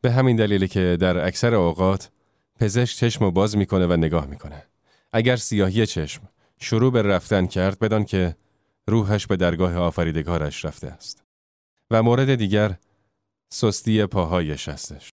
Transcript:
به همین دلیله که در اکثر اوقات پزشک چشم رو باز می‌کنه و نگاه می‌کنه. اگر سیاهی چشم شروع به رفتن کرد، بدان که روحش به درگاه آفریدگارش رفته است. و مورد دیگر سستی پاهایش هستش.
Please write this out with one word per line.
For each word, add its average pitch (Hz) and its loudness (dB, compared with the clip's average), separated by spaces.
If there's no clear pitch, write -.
به 123 0
همین 127 4
دلیله 101 2
که 90 0
در 90 0
اکثر 117 0
اوقات 92 0
پزشک 117 0
چشم 113 0
رو 95 2
باز 104 2
می‌کنه 95 2
و 87 2
نگاه 80 0
می‌کنه. 73 -16
اگر 117 2
سیاهی 107 0
چشم - -6
شروع 120 0
به 120 2
رفتن 98 2
کرد، 95 -2
بدان 107 0
که 90 0
روحش 104 0
به 98 0
درگاه 87 0
آفریدگارش 80 -2
رفته 76 -10
است. - -18
و 113 4
مورد 131 2
دیگر 104 0
سستی 107 0
پاهایش 85 -2
هستش. 71 -14